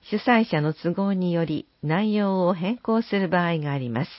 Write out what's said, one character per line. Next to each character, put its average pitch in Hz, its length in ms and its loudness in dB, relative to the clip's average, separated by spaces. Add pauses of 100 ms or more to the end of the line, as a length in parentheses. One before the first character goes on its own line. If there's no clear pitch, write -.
(100)
主 214 60 -2
催 226 280 4
者 160 160 0
の 151 140 0
都 175 180 -2
合 196 220 0
に 180 180 0
よ 170 140 0
り 156 200 -4 (160)
内 196 320 0
容 190 320 2
を 180 60 4
変 185 240 -2
更 226 240 0
す 202 180 -2
る 190 100 0
場 175 180 2
合 170 120 0
が 147 140 -2
あ 143 60 -2
り 127 100 -4
ま 120 160 -2
す。 - 140 -10